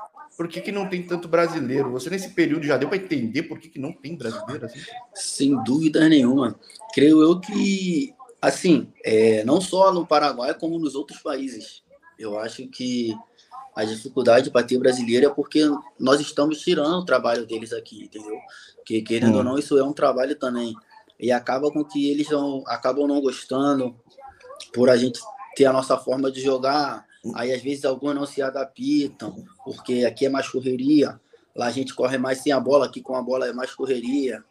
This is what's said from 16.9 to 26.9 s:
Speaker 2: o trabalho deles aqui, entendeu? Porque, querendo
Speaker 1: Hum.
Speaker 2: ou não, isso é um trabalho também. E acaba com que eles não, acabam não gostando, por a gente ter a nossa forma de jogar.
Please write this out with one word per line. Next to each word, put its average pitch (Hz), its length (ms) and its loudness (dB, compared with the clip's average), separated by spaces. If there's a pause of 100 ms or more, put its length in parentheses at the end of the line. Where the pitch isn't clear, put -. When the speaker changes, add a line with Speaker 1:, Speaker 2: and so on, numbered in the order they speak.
Speaker 2:
o 180 60 -6
trabalho 120 400 0
deles 113 280 -8
aqui, 110 320 -14
entendeu? 107 300 -12 (420)
Porque, 110 240 -2
querendo 113 340 2
Speaker 1:
Hum. - 40 2
Speaker 2:
ou - 40 0
não, 127 160 -2
isso 147 180 2
é 135 60 6
um 143 100 -2
trabalho 135 420 0
também. 120 380 -4 (460)
E 117 120 0
acaba 131 380 0
com 151 140 -2
que 143 260 -2
eles 147 200 -2
não, 143 360 -2
acabam 131 420 0
não 143 140 2
gostando, 131 720 -2 (800)
por 123 160 4
a 123 80 8
gente 123 220 0 (360)
ter 139 100 6
a 131 80 4
nossa 131 240 0
forma 135 340 -2
de 131 100 -10
jogar. 135 640 -2 (300)